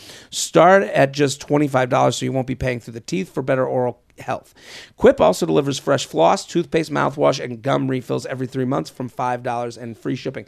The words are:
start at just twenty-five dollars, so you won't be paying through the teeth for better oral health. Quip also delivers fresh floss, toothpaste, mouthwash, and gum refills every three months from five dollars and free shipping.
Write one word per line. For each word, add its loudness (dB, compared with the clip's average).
start 6
at 2
just 0
twenty-five 0
dollars, 2
so -6
you -4
won't -2
be -6
paying -4
through -14
the -12
teeth -6
for -4
better 0
oral -2
health. -8
Quip 4
also 4
delivers 0
fresh 0
floss, 2
toothpaste, -2
mouthwash, 0
and -10
gum -2
refills -4
every -6
three -4
months -2
from -10
five -4
dollars -6
and -12
free -4
shipping. -10